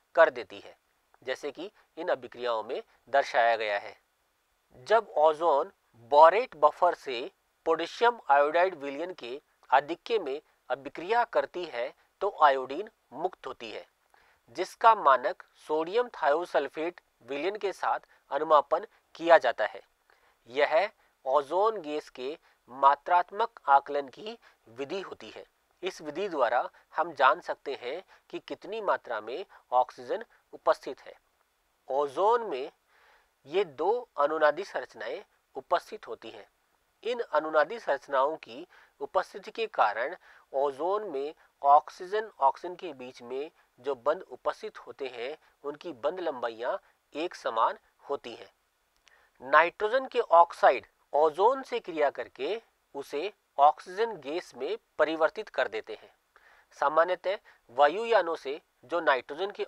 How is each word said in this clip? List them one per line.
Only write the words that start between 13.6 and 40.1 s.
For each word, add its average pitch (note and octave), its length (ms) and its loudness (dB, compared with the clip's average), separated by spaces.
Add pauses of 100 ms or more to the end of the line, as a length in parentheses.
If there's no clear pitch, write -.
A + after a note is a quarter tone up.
है, G#2+ 140 -14 (720)
जिसका G#3 400 2
मानक D3 480 0 (240)
सोडियम F3 460 -2
थायोसल्फेट D#3 880 -2 (240)
विलयन C#3+ 320 -6
के - 160 -6
साथ C3 260 -4 (320)
अनुमापन D#3 540 2 (300)
किया E3 220 6
जाता A2+ 280 2
है। G2+ 160 -8 (680)
यह D3 400 0 (360)
ओजोन E3 560 0
गैस D3 280 -10
के C3+ 280 -10 (320)
मात्रात्मक F3 880 0 (100)
आकलन C#3 400 2
की G#3+ 280 -16 (300)
विधि C3+ 340 -8
होती A2+ 280 -16
है। G2+ 160 -18 (380)
इस - 180 -10
विधि G#3 280 -8
द्वारा D#3 400 0 (260)
हम D#3+ 180 -4
जान C#3+ 280 4
सकते C#3+ 400 -8
हैं B2 200 -8 (280)
कि E3+ 100 -12
कितनी G#3+ 420 -12
मात्रा B2+ 400 -4
में C3 240 -12 (280)
ऑक्सीजन B2+ 500 -2 (300)
उपस्थित - 480 -2
है। - 120 -20 (760)
ओजोन F3 600 0
में C#3 220 -8 (760)
ये F3 180 -2
दो D3+ 260 -4 (260)
अनुनादी D3+ 460 2
संरचनाएं C3+ 600 -10 (320)
उपस्थित E3+ 520 -4
होती A2+ 220 -14
हैं। G#2+ 200 -20 (540)
इन A#3+ 180 -6
अनुनादी - 580 0
संरचनाओं C#3+ 580 -2
की A#2+ 280 -16 (360)
उपस्थिति F#3 500 -6
के A3+ 180 -6
कारण A#2+ 460 -2 (400)